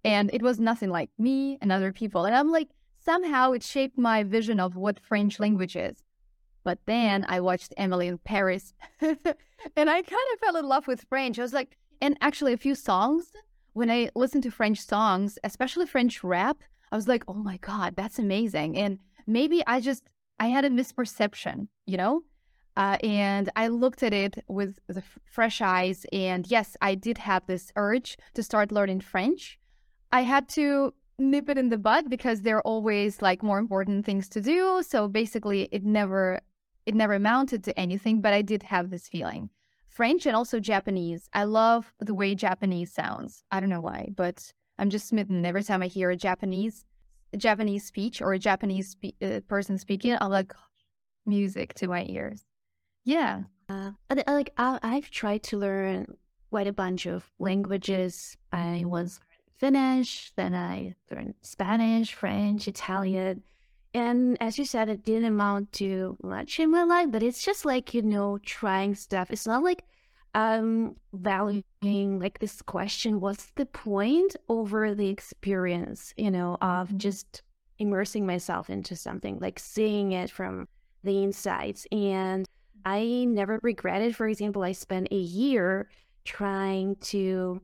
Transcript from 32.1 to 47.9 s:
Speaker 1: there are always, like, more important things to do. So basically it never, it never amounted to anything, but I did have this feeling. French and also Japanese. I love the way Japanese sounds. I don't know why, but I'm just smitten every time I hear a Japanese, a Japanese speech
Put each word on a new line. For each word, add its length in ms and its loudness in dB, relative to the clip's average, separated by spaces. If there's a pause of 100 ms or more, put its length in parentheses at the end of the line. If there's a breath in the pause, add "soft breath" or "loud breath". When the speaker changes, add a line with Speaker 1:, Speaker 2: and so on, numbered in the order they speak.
Speaker 1:
there 160 2
are 100 0
always, 540 0
like, 220 2
more 160 2
important 480 0
things 240 -2
to 100 -4
do. 460 2
So 220 2
basically 600 0
it 140 -4
never, 560 2 (460)
it 80 -2
never 200 4
amounted 500 2
to 140 -2
anything, 440 0
but 100 4
I 80 6
did 220 0
have 260 -2
this 200 -10
feeling. 420 -8 (380)
French 360 2
and 100 2
also 260 0
Japanese. 760 -2
I 100 -2
love 540 4
the 160 -4
way 200 0
Japanese 580 -2
sounds. 580 -8
I 100 0
don't 80 0
know 140 -2
why, 340 -6
but 340 -4 (280)
I'm 100 0
just 200 -4
smitten 360 0
every 180 0
time 200 0
I 60 -2
hear 220 0
a 60 0
Japanese, 680 -4 (480)
a 40 -8
Japanese 480 0
speech 380 -6